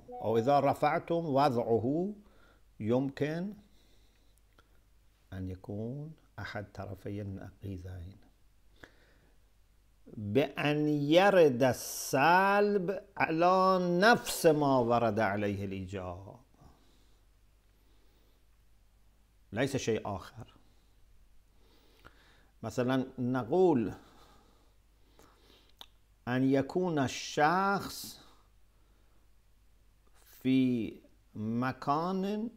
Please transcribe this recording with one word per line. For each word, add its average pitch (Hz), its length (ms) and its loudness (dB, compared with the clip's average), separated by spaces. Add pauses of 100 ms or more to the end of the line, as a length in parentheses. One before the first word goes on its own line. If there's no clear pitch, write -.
أو 110 280 -2
إذا 139 220 4
رفعتم 151 680 0
وضعه، 135 880 0 (680)
يمكن 139 760 -2 (1800)
أن 92 160 -8
يكون 113 640 -10 (260)
أحد 104 320 -12
طرفي 98 500 -10
النقيضين 95 960 -12 (1900)
بأن 143 800 -2
يرد 151 760 6
السلب 185 1400 2 (140)
على 180 600 4 (220)
نفس - 440 4
ما 147 320 4
ورد 117 420 2
عليه 101 460 -2
الإيجاب، 95 680 -10 (3250)
ليس 131 260 -2
شيء 110 280 -2
آخر. - 480 -12 (2000)
مثلا 127 440 -2 (120)
نقول 127 720 0 (2250)
أن 127 160 0
يكون 143 560 0
الشخص 170 1200 -2 (2000)
في 127 720 0 (420)
مكان 156 1200 -4